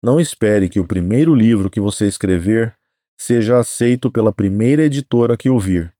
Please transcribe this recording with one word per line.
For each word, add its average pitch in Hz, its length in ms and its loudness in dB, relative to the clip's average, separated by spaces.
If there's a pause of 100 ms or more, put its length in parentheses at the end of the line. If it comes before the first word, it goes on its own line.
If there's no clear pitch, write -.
Não 127 160 2
espere 104 500 0
que 101 100 -4
o 92 60 -2
primeiro 104 480 0
livro 110 360 2
que - 100 -6
você 104 280 -2
escrever 101 680 -2 (420)
seja 120 400 0
aceito 123 540 -2
pela 110 220 0
primeira 110 500 0
editora 120 540 0
que - 120 -2
o 127 80 2
vir. 90 420 -2